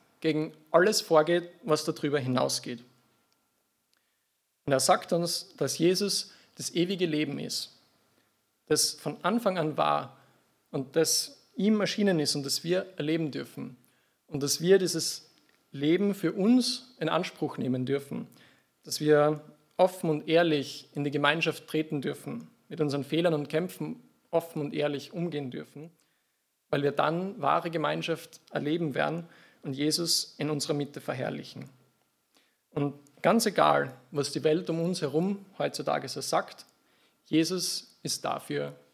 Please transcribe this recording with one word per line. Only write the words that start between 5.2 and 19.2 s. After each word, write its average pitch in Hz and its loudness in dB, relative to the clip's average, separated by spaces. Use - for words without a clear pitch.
dass 135 -4
Jesus 185 0
das - -10
ewige 180 0
Leben 151 -2
ist, - -8
das - 2
von 151 -8
Anfang 190 2
an 156 0
war 147 0
und 135 -6
das - 0
ihm 214 4
erschienen 190 2
ist 143 0
und 143 -4
das - -4
wir 185 0
erleben 156 -2
dürfen. 135 -10
Und 139 -4
dass 143 -2
wir 185 6
dieses 160 -4
Leben 175 2
für 170 -2
uns 233 2
in 160 -2
Anspruch 160 -2
nehmen 127 -2
dürfen, 135 -4
dass - -8
wir 151 4